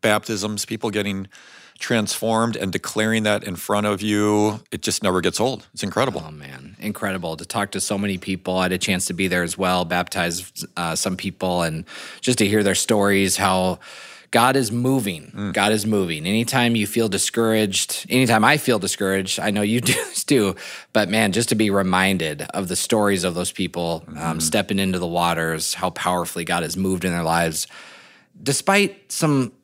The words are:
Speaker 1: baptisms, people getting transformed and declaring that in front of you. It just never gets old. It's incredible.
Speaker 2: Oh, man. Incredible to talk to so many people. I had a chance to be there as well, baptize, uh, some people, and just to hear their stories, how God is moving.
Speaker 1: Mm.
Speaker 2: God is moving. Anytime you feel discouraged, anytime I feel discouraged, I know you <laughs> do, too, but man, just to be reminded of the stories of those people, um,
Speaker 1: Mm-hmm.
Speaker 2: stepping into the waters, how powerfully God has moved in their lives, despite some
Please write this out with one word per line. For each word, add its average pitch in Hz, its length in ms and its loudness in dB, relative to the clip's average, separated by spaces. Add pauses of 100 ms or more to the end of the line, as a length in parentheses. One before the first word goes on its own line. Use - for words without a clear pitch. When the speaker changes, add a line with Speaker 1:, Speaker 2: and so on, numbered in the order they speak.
Speaker 1:
baptisms, 104 640 -2
people 113 240 -4
getting 98 380 -4 (500)
transformed 113 760 0
and 95 160 -4
declaring 110 500 0
that 104 220 0
in 90 140 -8
front 104 280 0
of 101 160 0
you. 104 580 2 (120)
It - 100 -8
just - 220 -4
never 92 180 2
gets 101 180 0
old. 120 360 -2
It's - 80 -8
incredible. 101 420 -2
Speaker 2:
Oh, 78 60 -16
man. 71 480 -18
Incredible 95 580 -6
to 87 80 -12
talk 101 280 -4
to 98 60 -4
so 101 160 -2
many 98 220 -2
people. 92 400 -2
I 92 60 4
had 90 80 2
a 90 80 -2
chance 92 260 0
to - 80 -4
be 95 140 0
there 90 160 2
as 82 120 -4
well, 90 300 0
baptize, 87 800 -4 (100)
uh, 82 200 -4
some 92 200 -2
people, 90 460 -2
and 80 240 -2 (360)
just 127 180 0
to 104 80 4
hear 107 160 4
their 98 100 4
stories, 98 640 2
how 92 400 2 (540)
God 123 240 4
is 120 160 2
moving. 120 640 0
Speaker 1:
Mm. 101 180 -4
Speaker 2:
God 104 180 4
is 107 140 0
moving. 90 400 0
Anytime 117 500 2
you 104 120 0
feel 113 200 0
discouraged, 107 1000 0
anytime 117 340 4
I 143 140 8
feel 123 220 2
discouraged, 95 600 0
I 107 120 0
know 104 100 2
you 107 200 2
<laughs> - 0 -
do, 117 120 2 (320)
too, 104 300 4 (360)
but 107 160 2
man, 101 260 2
just 117 160 0
to 123 60 2
be 110 140 4
reminded 92 720 2 (100)
of 95 160 -4
the 90 80 -2
stories 101 500 2
of 87 100 -2
those 90 160 -4
people, 85 560 -4
um, 76 80 -14
Speaker 1:
Mm-hmm. 80 240 -4
Speaker 2:
stepping 98 400 0
into 95 180 0
the 87 80 -4
waters, 82 680 -2
how 90 160 -2
powerfully 87 540 -2
God 85 180 0
has 76 120 -6
moved 95 300 -2
in 90 60 0
their 85 100 -2
lives, 82 460 0 (720)
despite 196 680 0
some 139 400 2 (120)